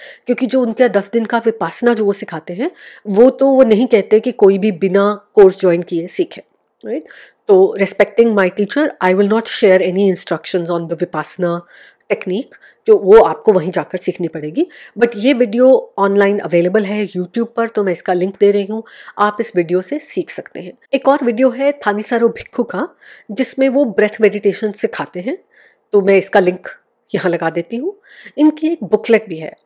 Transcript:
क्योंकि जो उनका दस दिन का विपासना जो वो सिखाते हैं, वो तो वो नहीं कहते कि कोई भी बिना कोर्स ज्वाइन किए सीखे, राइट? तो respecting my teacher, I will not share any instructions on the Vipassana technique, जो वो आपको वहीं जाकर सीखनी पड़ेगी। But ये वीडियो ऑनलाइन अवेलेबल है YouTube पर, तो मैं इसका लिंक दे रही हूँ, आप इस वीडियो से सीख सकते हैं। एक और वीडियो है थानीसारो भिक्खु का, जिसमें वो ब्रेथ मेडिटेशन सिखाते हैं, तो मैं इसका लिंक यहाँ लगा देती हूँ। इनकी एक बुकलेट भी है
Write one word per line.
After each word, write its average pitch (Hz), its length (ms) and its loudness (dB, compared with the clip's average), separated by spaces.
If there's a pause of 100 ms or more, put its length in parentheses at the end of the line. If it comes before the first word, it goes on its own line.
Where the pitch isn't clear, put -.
(260)
क्योंकि 247 200 -2
जो 254 160 0
उनका 240 260 0
दस 196 240 -2
दिन 226 140 -2
का 233 200 -2
विपासना 233 480 -2
जो 214 120 -2
वो 196 80 0
सिखाते 180 400 -12
हैं, 269 180 -6 (360)
वो 214 220 4
तो 269 180 -2
वो 269 160 4
नहीं 226 240 2
कहते 214 320 2
कि 233 120 -4
कोई 196 260 4
भी 208 140 -2
बिना 196 420 0 (220)
कोर्स 190 240 6
ज्वाइन 175 220 0
किए 170 260 -8
सीखे, - 360 -6 (400)
राइट? 240 220 -10 (420)
तो 190 320 4
respecting 214 560 0
my 196 160 4
teacher, 208 300 -4 (220)
I 185 140 2
will 202 120 2
not 226 200 -2
share 185 320 4
any 185 260 0
instructions 175 640 -4
on 170 180 -4
the 165 140 -8
Vipassana 170 500 -6 (600)
technique, 202 440 -6 (320)
जो 214 100 6
वो 202 240 8
आपको - 320 2
वहीं 175 180 -2
जाकर 175 260 -6
सीखनी 175 300 -6
पड़ेगी। 170 380 -6 (340)
But 233 160 2
ये 240 180 0
वीडियो 240 640 2
ऑनलाइन 202 420 2
अवेलेबल 180 460 0
है 208 220 -4
YouTube 180 480 -6
पर, 226 120 -2
तो 208 160 -4
मैं 185 80 -2
इसका 180 220 -4
लिंक 185 260 -2
दे 202 120 4
रही 202 140 -2
हूँ, 220 180 -8 (340)
आप 208 220 0
इस 226 160 -10
वीडियो 180 260 -2
से 294 180 -8
सीख - 300 -10
सकते - 300 -16
हैं। 180 140 -16 (200)
एक 269 140 -2
और 285 160 2
वीडियो 240 260 0
है 269 220 -2 (160)
थानीसारो 214 420 0
भिक्खु - 340 -6
का, 226 240 -8 (440)
जिसमें 262 380 -2
वो 277 160 2
ब्रेथ 208 360 -2
मेडिटेशन 202 500 0
सिखाते - 480 -8
हैं, 254 180 -8 (560)
तो 202 80 4
मैं 196 160 4
इसका 190 220 0
लिंक 180 280 0 (480)
यहाँ 185 160 -2
लगा 165 180 -4
देती 170 280 -8
हूँ। 330 160 -8 (440)
इनकी 302 300 2
एक 320 160 -4
बुकलेट 214 460 0
भी 160 80 -10
है 160 180 -12 (100)